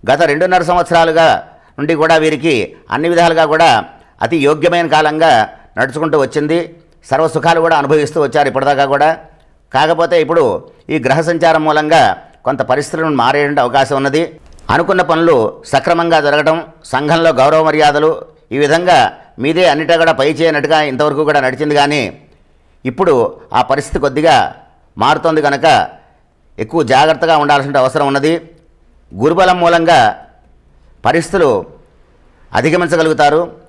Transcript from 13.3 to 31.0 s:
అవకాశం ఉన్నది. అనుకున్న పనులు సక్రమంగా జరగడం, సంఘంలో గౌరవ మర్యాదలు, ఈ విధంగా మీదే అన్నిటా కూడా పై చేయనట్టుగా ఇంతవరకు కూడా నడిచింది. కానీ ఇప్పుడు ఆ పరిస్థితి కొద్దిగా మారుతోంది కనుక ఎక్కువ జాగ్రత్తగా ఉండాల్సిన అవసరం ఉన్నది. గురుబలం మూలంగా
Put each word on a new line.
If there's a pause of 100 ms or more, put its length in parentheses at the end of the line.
అవకాశం
ఉన్నది. (460)
అనుకున్న
పనులు (300)
సక్రమంగా
జరగడం, (280)
సంఘంలో
గౌరవ
మర్యాదలు, (420)
ఈ
విధంగా (420)
మీదే
అన్నిటా
కూడా
పై
చేయనట్టుగా
ఇంతవరకు
కూడా
నడిచింది.
కానీ (840)
ఇప్పుడు (400)
ఆ
పరిస్థితి
కొద్దిగా (640)
మారుతోంది
కనుక (920)
ఎక్కువ
జాగ్రత్తగా
ఉండాల్సిన
అవసరం
ఉన్నది. (880)
గురుబలం
మూలంగా (1040)